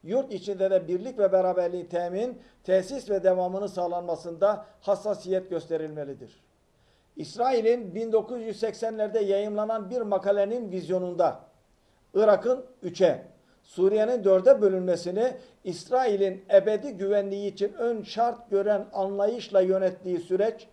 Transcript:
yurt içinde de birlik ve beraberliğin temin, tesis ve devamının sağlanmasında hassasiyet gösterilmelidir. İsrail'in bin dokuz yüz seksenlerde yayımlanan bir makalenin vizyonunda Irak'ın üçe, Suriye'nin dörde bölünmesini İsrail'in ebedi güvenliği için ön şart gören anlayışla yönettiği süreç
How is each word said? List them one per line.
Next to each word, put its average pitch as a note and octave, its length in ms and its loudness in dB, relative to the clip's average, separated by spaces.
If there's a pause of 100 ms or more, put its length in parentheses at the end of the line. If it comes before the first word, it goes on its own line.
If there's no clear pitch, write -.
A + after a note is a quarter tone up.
yurt A#3 300 -4
içinde F#3+ 380 -2
de F3+ 180 0
birlik G#3 300 -4
ve F#3+ 140 4
beraberliğin F3+ 540 0
temin, F3+ 520 -4 (260)
tesis F#3+ 460 0
ve G3 120 0
devamının F#3 440 2
sağlanmasında F3 1000 -2 (140)
hassasiyet F#3+ 720 -2
gösterilmelidir. D3+ 960 -8 (720)
İsrail'in A#3 800 0
bin A3+ 180 -4
dokuz A3+ 300 0
yüz A3 180 -8
seksenlerde A3 580 -2
yayımlanan G#3 720 -2
bir B3 100 -4
makalenin G3+ 680 0
vizyonunda F3 680 -2 (760)
Irak'ın G#3+ 500 4 (180)
üçe, F3 400 2 (400)
Suriye'nin G#3+ 640 0
dörde G3 360 6
bölünmesini F#3+ 760 0 (280)
İsrail'in G3 840 -2
ebedi G#3 420 4
güvenliği G3 600 -2
için G3+ 200 -4
ön A#3 300 -2
şart A#3 480 -4
gören G3+ 420 0
anlayışla G3+ 680 0
yönettiği F#3 580 0
süreç G3+ 540 -2